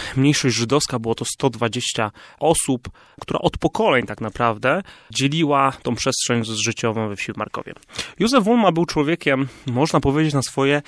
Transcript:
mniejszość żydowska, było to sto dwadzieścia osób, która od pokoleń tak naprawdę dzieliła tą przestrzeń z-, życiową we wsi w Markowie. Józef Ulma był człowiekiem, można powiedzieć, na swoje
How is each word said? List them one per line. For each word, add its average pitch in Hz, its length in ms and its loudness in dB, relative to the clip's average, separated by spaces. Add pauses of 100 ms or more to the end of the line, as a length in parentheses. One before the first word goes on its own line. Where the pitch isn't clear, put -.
(160)
mniejszość 135 400 4
żydowska, 123 420 0
było 113 160 -2
to 120 100 -6
sto - 260 0
dwadzieścia 113 600 -4 (300)
osób, 139 480 2 (320)
która - 180 -4
od - 200 0
pokoleń 156 480 2
tak 104 140 -10
naprawdę 117 600 0 (280)
dzieliła 139 640 2 (100)
tą 123 120 -2
przestrzeń 120 500 0
z-, 107 200 -6
życiową 110 440 -2
we 101 80 -8
wsi - 160 -8
w - 40 -10
Markowie. - 360 -8 (460)
Józef 226 280 4
Ulma 220 260 4
był 170 140 2
człowiekiem, 143 600 0 (180)
można 139 340 0
powiedzieć, 147 340 2
na 135 80 2
swoje 139 460 0